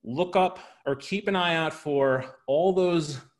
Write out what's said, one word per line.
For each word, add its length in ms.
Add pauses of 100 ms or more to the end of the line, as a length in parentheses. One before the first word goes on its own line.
look 340
up 220 (280)
or 100
keep 320
an 80
eye 200
out 180
for 500 (220)
all 260
those 480 (180)